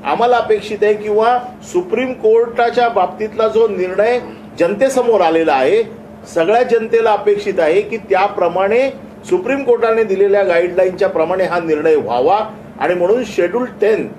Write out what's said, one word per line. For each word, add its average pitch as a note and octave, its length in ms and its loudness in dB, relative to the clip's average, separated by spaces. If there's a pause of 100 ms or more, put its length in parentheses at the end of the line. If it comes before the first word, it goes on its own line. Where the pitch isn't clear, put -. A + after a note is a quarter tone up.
आम्हाला A#3 340 2
अपेक्षित G#3+ 460 -2
आहे G#3 100 4
किंवा G#3+ 440 2 (340)
सुप्रीम B3+ 420 -2
कोर्टाच्या A#3 760 2
बाबतीतला G#3+ 580 -2
जो A3 200 2
निर्णय G3 520 0 (400)
जनतेसमोर A3+ 600 2
आलेला D#3+ 320 2
आहे, D3 280 2 (520)
सगळ्या G3 300 2
जनतेला A3+ 480 0
अपेक्षित G3+ 480 0
आहे E3 220 2
की A3 180 -6
त्याप्रमाणे G3 920 0 (400)
सुप्रीम A#3 340 -2
कोर्टाने A3+ 400 2
दिलेल्या G3 400 2
गाईडलाईनच्या F3+ 680 0
प्रमाणे F3 340 0
हा E3+ 160 -2
निर्णय D#3+ 360 0
व्हावा. C3 440 0 (400)
आणि E3 140 0
म्हणून F#3+ 320 0
शेड्यूल G3 400 -2 (160)
टेन G3 260 0 (120)